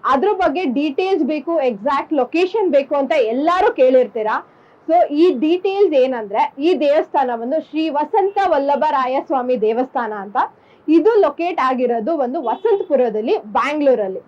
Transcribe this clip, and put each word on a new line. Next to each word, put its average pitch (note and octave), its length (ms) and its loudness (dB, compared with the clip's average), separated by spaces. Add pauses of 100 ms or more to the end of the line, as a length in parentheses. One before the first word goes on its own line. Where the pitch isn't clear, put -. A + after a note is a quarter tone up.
ಅದ್ರ C4 280 2
ಬಗ್ಗೆ F4+ 320 -2
ಡೀಟೇಲ್ಸ್ D4+ 580 -2
ಬೇಕು, D#4 360 -2
ಎಕ್ಸಾಕ್ಟ್ C4+ 540 -2
ಲೊಕೇಶನ್ F4+ 580 0
ಬೇಕು C#4 240 0
ಅಂತ C#4 220 -2
ಎಲ್ಲರೂ D#4 560 0
ಕೇಳಿರ್ತೀರಾ. B3+ 760 2 (400)
So E4 200 4
ಈ D4 320 2
ಡೀಟೇಲ್ಸ್ F4+ 540 0
ಏನಂದ್ರೆ, B3 680 0
ಈ D4+ 200 0
ದೇವಸ್ಥಾನ C#4+ 560 0
ಬಂದು C4 340 -4
ಶ್ರೀ D#4+ 200 -4
ವಸಂತ F#4 480 0 (100)
ವಲ್ಲಭ C#4 420 0
ರಾಯ C4 360 -2
ಸ್ವಾಮಿ B3+ 360 -2
ದೇವಸ್ಥಾನ A3+ 520 -2
ಅಂತ. G3+ 240 -8 (500)
ಇದು E4 340 4
ಲೊಕೇಟ್ E4+ 380 -2
ಆಗಿರೋದು B3+ 580 0
ಒಂದು C4+ 260 -4
ವಸಂತಪುರದಲ್ಲಿ, C#4+ 1000 0
ಬ್ಯಾಂಗ್ಳೂರಲ್ಲಿ. A#3 840 0